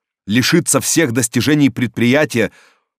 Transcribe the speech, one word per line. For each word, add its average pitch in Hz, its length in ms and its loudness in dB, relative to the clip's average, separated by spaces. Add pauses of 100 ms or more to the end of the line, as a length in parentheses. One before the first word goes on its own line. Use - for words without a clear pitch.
(260)
«Лишиться 127 540 0
всех - 320 -2
достижений 131 580 0
предприятия, 120 840 -2 (460)